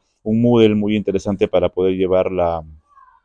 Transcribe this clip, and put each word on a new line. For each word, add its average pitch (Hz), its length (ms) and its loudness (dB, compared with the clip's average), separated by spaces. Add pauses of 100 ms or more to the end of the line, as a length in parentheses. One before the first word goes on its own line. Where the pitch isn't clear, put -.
(240)
un 110 180 -2
Moodle 117 320 4
muy 104 220 -2
interesante 101 520 -2
para 90 220 0
poder 92 260 -2
llevar 92 360 0
la, 85 320 -2 (600)